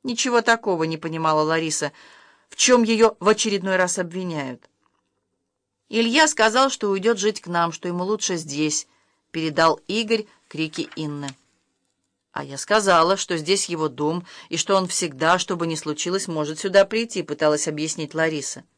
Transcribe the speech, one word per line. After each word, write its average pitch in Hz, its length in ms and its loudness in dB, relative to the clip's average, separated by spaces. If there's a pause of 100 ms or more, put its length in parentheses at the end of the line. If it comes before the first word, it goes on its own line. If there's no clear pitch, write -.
"Ничего 240 380 0
такого", 214 440 0
не 160 120 -4
понимала 160 440 0
Лариса. 156 500 0 (560)
"В - 80 -20
чем 247 280 4
ее 220 360 4
в 175 80 0
очередной 202 480 0
раз 180 240 0
обвиняют?" 165 680 -6 (1200)
"Илья 233 380 4
сказал, 247 420 4
что 220 200 -4
уйдет 196 280 0
жить 208 240 -2
к - 60 -16
нам, 170 240 0
что 175 160 -10
ему 175 160 -4
лучше 190 320 -2
здесь", 151 520 -4 (440)
передал 160 560 2
Игорь 214 400 -2 (200)
крики 156 480 -6
Инны. 147 340 -8 (1000)
"А 143 120 -8
я 139 140 -12
сказала, 190 600 4
что 185 200 -4
здесь 175 280 0
его 156 240 -2
дом, 151 360 -2 (240)
и 165 80 -4
что 196 180 0
он 185 120 2
всегда, 160 520 0
что 180 180 -4
бы 165 80 -4
ни 160 80 -2
случилось, 175 540 -4
может 156 320 -4
сюда 196 260 4
прийти", 220 380 -6
пыталась 151 440 0
объяснить 156 460 -6
Лариса. 156 500 -4 (140)